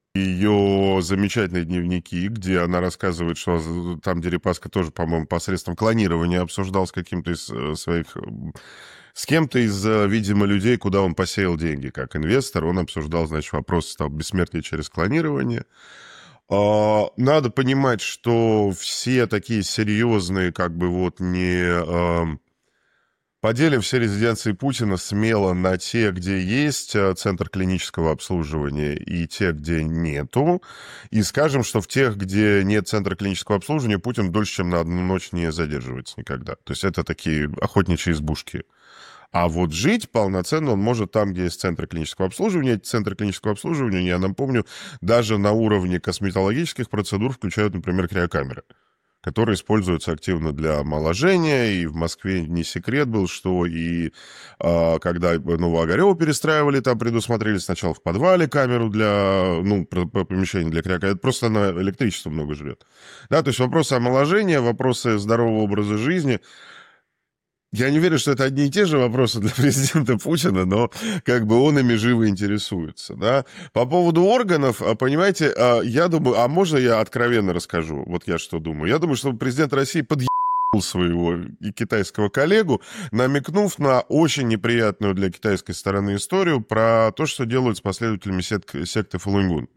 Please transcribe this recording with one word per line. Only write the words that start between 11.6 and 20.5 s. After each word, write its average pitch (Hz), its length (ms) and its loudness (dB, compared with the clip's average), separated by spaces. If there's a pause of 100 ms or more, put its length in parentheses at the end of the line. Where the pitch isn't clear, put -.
как 65 260 -8
инвестор. 90 480 0
Он 90 140 0
обсуждал, 82 480 -2
значит, 76 260 -6
вопрос, 80 440 -2
там, 73 200 -4
бессмертия 82 460 -2
через 76 260 -8
клонирование. 131 800 -2 (840)
А, 107 560 4 (100)
надо 135 340 4
понимать, 135 500 2
что 110 800 2
все 123 480 0
такие 104 360 -2
серьезные, 104 880 0